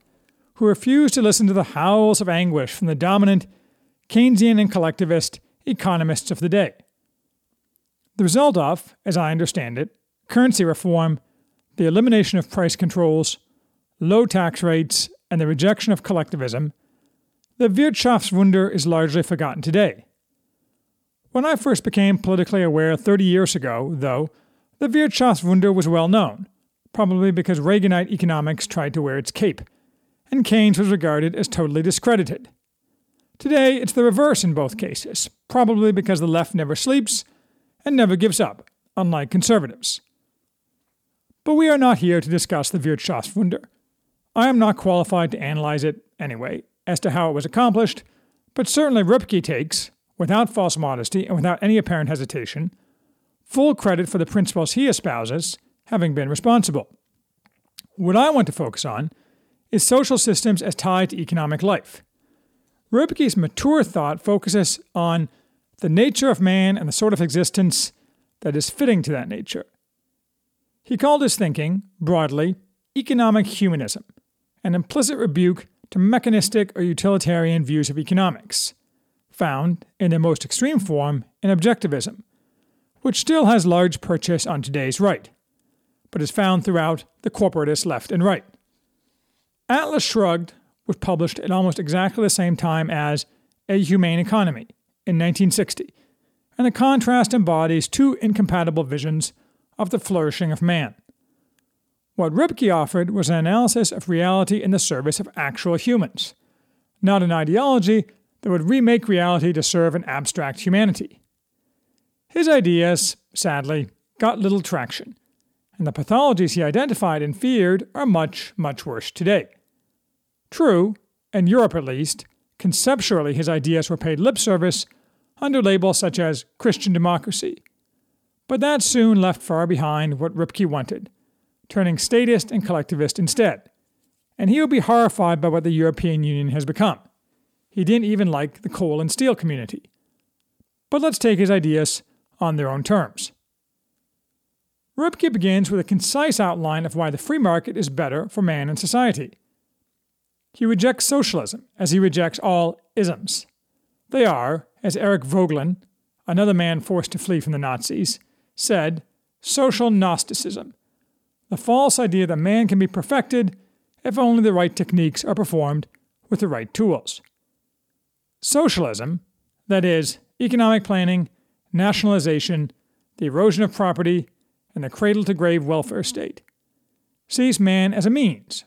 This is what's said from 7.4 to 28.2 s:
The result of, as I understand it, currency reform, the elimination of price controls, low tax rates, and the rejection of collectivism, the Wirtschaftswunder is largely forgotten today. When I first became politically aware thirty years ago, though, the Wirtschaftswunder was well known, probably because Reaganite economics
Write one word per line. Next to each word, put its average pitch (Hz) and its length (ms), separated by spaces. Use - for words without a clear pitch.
The 196 80
result 214 340
of, 160 360
as 175 100
I 156 140
understand 160 480
it, 160 180
currency 240 380
reform, 165 540
the 165 100
elimination 208 520
of - 120
price 175 260
controls, 160 640
low 208 280
tax 175 360
rates, 160 460
and 165 100
the 156 60
rejection 180 440
of 185 120
collectivism, 151 720
the 240 120
Wirtschaftswunder 196 1000
is 151 160
largely 160 360
forgotten 156 400
today. 165 420
When 254 120
I 311 100
first 240 300
became 196 340
politically 185 420
aware 160 360
thirty 202 260
years 185 320
ago, 131 400
though, 135 360
the 285 80
Wirtschaftswunder 202 840
was 185 140
well 165 220
known, 185 400
probably 190 380
because 170 300
Reaganite 185 500
economics 160 560